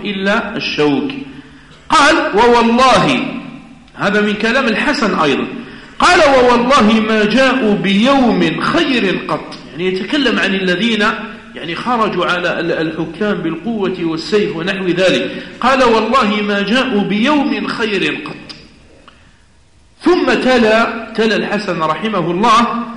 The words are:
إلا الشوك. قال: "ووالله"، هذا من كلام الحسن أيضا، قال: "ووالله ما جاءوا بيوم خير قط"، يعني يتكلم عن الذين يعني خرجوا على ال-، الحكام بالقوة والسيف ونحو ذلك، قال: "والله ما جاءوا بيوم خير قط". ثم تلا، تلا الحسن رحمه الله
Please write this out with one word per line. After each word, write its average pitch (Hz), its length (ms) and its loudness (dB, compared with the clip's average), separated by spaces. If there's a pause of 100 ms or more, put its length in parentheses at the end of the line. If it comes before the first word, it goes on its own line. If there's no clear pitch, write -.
إلا 202 520 -4
الشوك. 147 540 -2 (760)
قال: 311 280 4 (180)
"ووالله"، 226 920 4 (680)
هذا 196 260 -2
من 208 120 0
كلام 233 320 0
الحسن 220 540 -2
أيضا، 135 280 0 (520)
قال: 349 220 4
"ووالله 247 880 4
ما 220 160 2
جاءوا 247 500 2
بيوم 196 840 2
خير 254 680 0
قط"، - 300 -8 (120)
يعني 170 160 -6
يتكلم 208 520 -2
عن 190 160 0
الذين 196 500 0 (500)
يعني 147 200 -10
خرجوا 202 520 -2
على 175 340 -2
ال-، 165 120 -2
الحكام 165 640 -4
بالقوة 180 680 -4
والسيف 165 560 -2
ونحو 190 300 -6
ذلك، 170 600 -2 (140)
قال: 262 240 2
"والله 220 580 2
ما 202 200 0
جاءوا 202 400 0
بيوم 220 640 0
خير 185 600 -4
قط". - 100 -12 (1700)
ثم 349 220 2
تلا، 233 880 2
تلا 214 220 0
الحسن 180 460 -4
رحمه 165 480 -2
الله 226 540 2 (120)